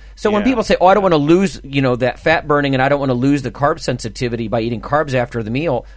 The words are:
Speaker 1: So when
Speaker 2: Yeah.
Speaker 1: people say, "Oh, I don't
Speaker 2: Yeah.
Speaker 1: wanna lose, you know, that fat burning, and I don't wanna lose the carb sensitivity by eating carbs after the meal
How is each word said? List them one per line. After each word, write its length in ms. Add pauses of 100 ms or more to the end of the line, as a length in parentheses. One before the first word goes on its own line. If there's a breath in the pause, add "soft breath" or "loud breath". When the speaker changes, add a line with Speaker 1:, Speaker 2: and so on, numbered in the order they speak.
(160 soft breath)
Speaker 1:
So 160
when 120
Speaker 2:
Yeah. 60
Speaker 1:
people 140
say, 180
"Oh, 60
I 80
don't 80
Speaker 2:
Yeah. 140
Speaker 1:
wanna 80
lose, 400
you 180
know, 140
that 240
fat 260
burning, 280
and 80
I 60
don't 120
wanna 140
lose 280
the 80
carb 300
sensitivity 680
by 140
eating 200
carbs 320
after 300
the 80
meal 360 (100)